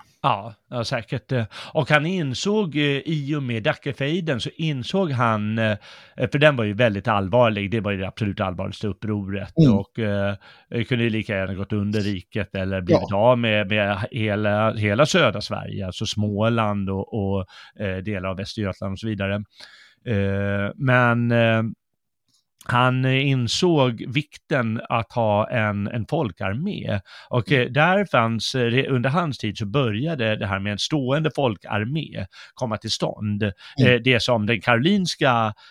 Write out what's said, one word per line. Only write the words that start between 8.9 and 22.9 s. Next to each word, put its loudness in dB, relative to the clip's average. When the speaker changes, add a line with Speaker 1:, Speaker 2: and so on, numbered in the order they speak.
Speaker 2:
Mm. 8
Speaker 1:
och, -6
eh, 0
det -4
kunde 0
ju 2
lika -4
gärna -4
gått -6
under 0
riket -6
eller -2
blivit 4
Speaker 2:
Ja. 0
Speaker 1:
av 6
med, 2
med 0
hela, 0
hela 4
södra 2
Sverige, -8
alltså -6
Småland 0
och, -4
och, -2
eh, -4
delar -4
av -6
Västergötland -6
och -8
så -8
vidare. -2
Eh, 0
men, 4
eh, 4
han 2